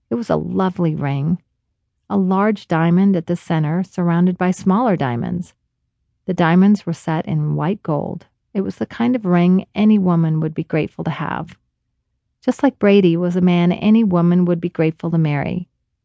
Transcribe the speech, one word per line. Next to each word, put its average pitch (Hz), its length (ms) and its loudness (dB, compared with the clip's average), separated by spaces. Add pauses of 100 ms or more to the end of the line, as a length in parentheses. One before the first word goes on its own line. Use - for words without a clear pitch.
It 233 60 -4
was 233 140 -6
a 160 60 0
lovely 175 580 -2
ring, 143 480 -4 (680)
a 202 80 -2
large 196 500 0
diamond 175 480 2
at 165 120 -4
the 175 100 -2
center 160 460 -2
surrounded 175 540 0
by 180 140 0
smaller 190 460 0
diamonds. 139 560 -6 (720)
The 185 80 -4
diamonds 180 520 4
were 170 60 -4
set 160 340 -6
in 151 300 -4
white 156 260 -4
gold. - 440 -6 (280)
It 202 60 -4
was 196 160 -6
the - 100 -8
kind 240 300 -2
of 214 100 -6
ring 180 480 2
any 214 240 4
woman 165 440 0
would 156 120 -4
be 160 120 -6
grateful - 400 -4
to 165 60 -4
have. - 460 -8 (840)
Just - 220 -2
like 269 160 -2
Brady 196 380 4
was 175 180 -2
a 185 60 0
man 175 300 4
any 220 320 2
woman 175 420 2
would 170 160 0
be 175 80 -4
grateful 160 420 -2
to 165 60 0
marry. 156 500 -2 (380)